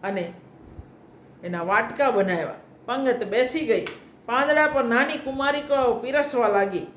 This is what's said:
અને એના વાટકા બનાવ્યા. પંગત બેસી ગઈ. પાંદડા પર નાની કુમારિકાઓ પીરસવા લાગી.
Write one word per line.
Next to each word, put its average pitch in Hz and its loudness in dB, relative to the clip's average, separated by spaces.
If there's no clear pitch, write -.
અને 185 -6
એના 175 -6
વાટકા 226 2
બનાવ્યા. 185 0
પંગત 247 0
બેસી 247 0
ગઈ. 226 0
પાંદડા 294 2
પર 277 0
નાની 269 0
કુમારિકાઓ 269 0
પીરસવા 269 0
લાગી. 196 0